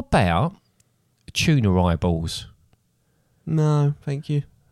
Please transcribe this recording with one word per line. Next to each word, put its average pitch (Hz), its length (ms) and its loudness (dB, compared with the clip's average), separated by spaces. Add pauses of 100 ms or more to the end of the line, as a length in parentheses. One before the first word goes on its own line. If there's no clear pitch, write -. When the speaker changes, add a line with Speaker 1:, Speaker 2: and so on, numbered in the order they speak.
Speaker 1:
about 104 480 0 (800)
tuna 107 500 2
eyeballs? 82 640 -2 (1000)
Speaker 2:
No, 151 560 0
thank 143 260 -8
you. 147 140 -2 (300)